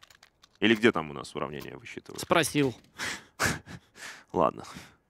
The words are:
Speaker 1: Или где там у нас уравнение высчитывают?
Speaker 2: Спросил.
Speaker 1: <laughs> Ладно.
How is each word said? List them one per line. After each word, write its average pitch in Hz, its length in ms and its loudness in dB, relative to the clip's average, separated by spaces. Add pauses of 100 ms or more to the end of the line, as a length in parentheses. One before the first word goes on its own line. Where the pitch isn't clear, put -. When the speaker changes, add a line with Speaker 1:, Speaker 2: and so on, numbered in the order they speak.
(600)
Speaker 1:
Или 113 140 6
где 107 180 6
там 80 180 -2
у - 20 -10
нас 69 220 -12
уравнение 71 420 -8
высчитывают? - 440 -14
Speaker 2:
Спросил. 147 540 2 (640)
Speaker 1:
<laughs> - 920 -8
Ладно. 64 320 2 (460)